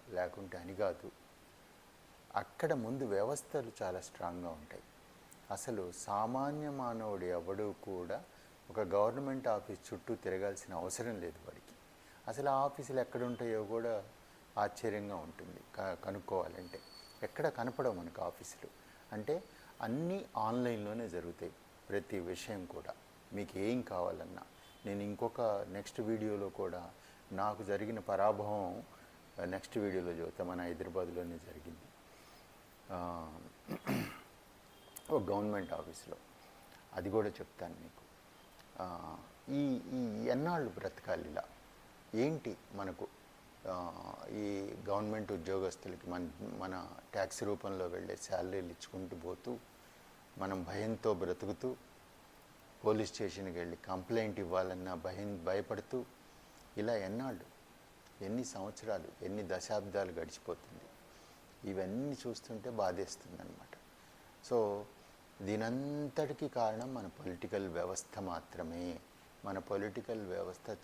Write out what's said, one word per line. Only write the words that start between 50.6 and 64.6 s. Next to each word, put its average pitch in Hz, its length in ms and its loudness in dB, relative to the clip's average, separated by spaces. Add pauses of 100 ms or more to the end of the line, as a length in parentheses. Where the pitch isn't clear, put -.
భయంతో 104 500 4
బ్రతుకుతూ, 95 640 0 (1120)
పోలీస్ 107 280 6
స్టేషన్కి 95 460 -2
వెళ్ళి 87 180 -2
కంప్లైంట్ 101 640 2
ఇవ్వాలన్నా 92 560 2
భయం, 90 500 -2
భయపడుతూ, 101 600 0 (720)
ఇలా 113 180 4
ఎన్నాళ్ళు, 107 500 -2 (800)
ఎన్ని 113 200 2
సంవత్సరాలు, 104 800 -4
ఎన్ని 101 200 0
దశాబ్దాలు 95 640 2
గడిచిపోతుంది? - 680 -6 (840)
ఇవన్నీ 101 540 0 (100)
చూస్తుంటే 113 420 -6
బాధేస్తుందన్నమాట. 92 1080 -2 (760)
So, 104 300 6 (640)